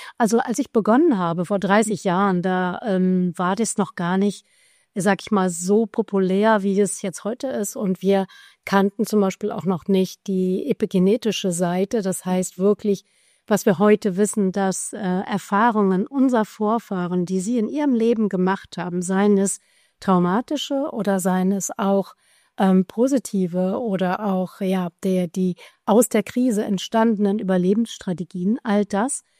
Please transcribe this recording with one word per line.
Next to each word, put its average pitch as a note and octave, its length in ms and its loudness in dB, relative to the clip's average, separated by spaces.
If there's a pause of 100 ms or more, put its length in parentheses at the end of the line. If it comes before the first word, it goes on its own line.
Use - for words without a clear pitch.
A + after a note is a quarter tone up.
(180)
Also A3+ 200 2
als A#3+ 200 -2
ich C#4 120 -4
begonnen A#3+ 460 2
habe E3+ 300 -2
vor G3+ 120 -2
dreißig G3+ 460 0
Jahren, F#3 380 2
da, F#3 420 -2
ähm, F#3 520 2
war F#3 200 -2
das A3 220 -4
noch G3 160 -2
gar F3+ 240 -2
nicht, G3+ 260 -2 (500)
sag F#3+ 280 0
ich - 80 -12
mal, F#3 180 2
so F#3 380 0
populär, G3+ 760 0
wie G3 160 0
es G3+ 220 0
jetzt - 240 -8
heute B3 220 -6
ist. A#3 300 -6
Und F#3+ 260 -4
wir F#3+ 240 2 (400)
kannten G3 400 2
zum G#3 160 2
Beispiel G3 280 -2
auch - 140 -8
noch F3+ 220 -2
nicht F#3+ 400 0
die F#3 420 -2
epigenetische G3+ 800 0
Seite. F#3 520 -2
Das F#3 240 -6
heißt F#3 320 -4
wirklich, G3+ 480 0 (400)
was G#3 180 0
wir F#3 140 2
heute G#3 400 2
wissen, G3+ 340 0
dass, F#3+ 400 -4
äh, - 60 -12
Erfahrungen G3+ 1080 0
unserer B3+ 380 2
Vorfahren, F#3 800 -2
die F#3 160 -2
sie A3+ 160 -2
in G#3+ 120 0
ihrem C#4+ 260 0
Leben A3+ 340 2
gemacht F#3 480 -2
haben, F3 240 -6
seien G3 380 2
es G3 220 -2 (380)
traumatische A#3 920 0
oder G3 280 -2
seien F#3 320 0
es G3 260 -4
auch, G3 340 0 (460)
ähm, F#3+ 260 4
positive F#3+ 960 0
oder F#3+ 460 -2
auch, F#3 340 -2
ja, F#3 300 -2 (140)
der, F3+ 220 0
die F#3 300 -2 (300)
aus A3+ 240 4
der G#3+ 120 0
Krise A#3+ 420 -2
entstandenen G#3 720 0
Überlebensstrategien, F#3 1200 -2
all G3+ 220 2
das G3+ 380 -4 (180)